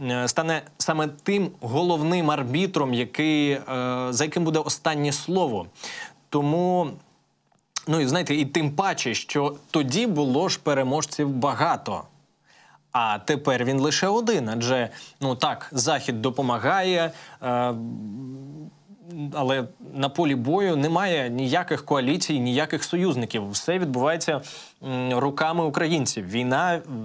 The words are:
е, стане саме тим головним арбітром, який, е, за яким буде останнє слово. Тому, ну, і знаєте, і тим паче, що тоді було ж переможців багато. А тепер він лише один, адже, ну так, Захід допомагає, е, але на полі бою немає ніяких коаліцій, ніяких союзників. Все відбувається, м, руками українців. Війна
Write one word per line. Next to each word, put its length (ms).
е, 260
стане 340
саме 300
тим 280
головним 720
арбітром, 640
який, 560
е, 100
за 140
яким 200
буде 140
останнє 540
слово. 540
Тому, 600
ну, 120
і 60
знаєте, 280
і 120
тим 240
паче, 440
що 420
тоді 360
було 420
ж 140
переможців 680
багато. 720
А 260
тепер 460
він 160
лише 280
один, 400
адже, 400
ну 160
так, 360
Захід 500
допомагає, 880
е, 320
але 300
на 140
полі 260
бою 420
немає 540
ніяких 540
коаліцій, 560
ніяких 440
союзників. 680
Все 280
відбувається, 600
м, 340
руками 460
українців. 640
Війна 500